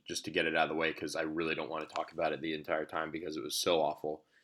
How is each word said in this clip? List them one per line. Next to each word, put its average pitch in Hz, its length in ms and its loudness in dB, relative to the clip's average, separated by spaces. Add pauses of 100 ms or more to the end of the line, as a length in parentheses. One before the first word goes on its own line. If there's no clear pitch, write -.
just 87 160 -4
to 82 60 -4
get 82 160 4
it 80 100 2
out 80 60 6
of 76 80 2
the 78 40 -2
way 80 200 2
'cause 76 200 -6
I 82 60 -2
really 80 340 0
don't 80 140 -2
wanna 78 160 -4
talk - 280 -4
about 80 200 2
it 71 80 -4
the 80 140 -2
entire 78 320 -2
time 80 240 -2
because 78 260 -6
it 80 60 -4
was 76 120 -6
so 85 280 4
awful. 76 400 -2 (220)